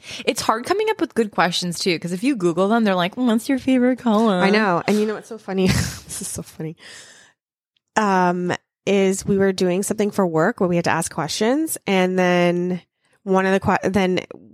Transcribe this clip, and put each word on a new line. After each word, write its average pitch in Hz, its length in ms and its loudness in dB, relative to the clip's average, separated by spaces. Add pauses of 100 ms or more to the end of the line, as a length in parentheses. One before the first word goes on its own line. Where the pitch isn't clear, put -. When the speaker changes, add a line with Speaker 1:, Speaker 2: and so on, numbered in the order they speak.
(260)
Speaker 1:
It's - 160 -2
hard 240 240 0
coming 415 240 0
up 440 100 -4
with - 140 -2
good 226 160 0
questions, 175 480 -2
too, 170 200 0
'cause 175 140 -6
if 180 100 -4
you 269 140 0
Google 175 320 0
them, 226 160 2
they're 196 100 2
like, 180 220 -2
"What's 240 320 0
your 269 100 0
favorite 254 400 2
color?" 214 380 2
Speaker 2:
I 196 140 2
know. 202 360 2
And 208 140 2
you 214 60 0
know 214 80 -4
what's - 140 -12
so 220 100 -14
funny? 185 300 0
<laughs> - 100 2 (280)
This - 160 -12
is - 60 -10
so - 140 -10
funny. 160 340 -12 (1200)
Um, 180 560 0 (340)
is 196 400 0
we 202 120 0
were 196 140 2
doing 185 300 -2
something 208 280 -2
for 196 160 0
work 170 340 0
where 180 80 0
we 175 80 0
had 170 80 0
to - 60 0
ask 160 220 -4
questions, 240 640 -2 (100)
and 185 320 2
then 180 640 2 (440)
one 190 200 2
of 190 80 2
the 196 80 2
que-, 190 300 0
then 185 300 2 (340)